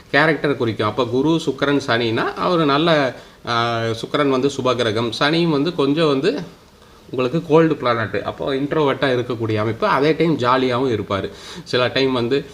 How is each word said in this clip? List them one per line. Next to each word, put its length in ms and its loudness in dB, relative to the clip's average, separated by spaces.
கேரக்டரை 440 2
குறிக்கும். 300 -2
அப்ப 200 0
குரு, 340 0
சுக்கிரன், 460 0
சனினா 480 0
அவர் 300 0
நல்ல, 500 2
ஆ, 340 0
சுக்கிரன் 380 -2
வந்து 180 2
சுபகிரகம், 680 0
சனியும் 320 2
வந்து 240 0
கொஞ்சம் 340 2
வந்து 340 0
உங்களுக்கு 360 -2
கோல்டு 300 4
பிளானட், 460 -2
அப்போ 320 -4
இன்ட்ரோவர்ட்டா 540 0
இருக்கக்கூடிய 460 -2
அமைப்பு. 320 -2
அதே 260 2
டைம் 260 0
ஜாலியாவும் 540 0
இருப்பாரு. 380 -2
சில 220 0
டைம் 260 0
வந்து 420 -2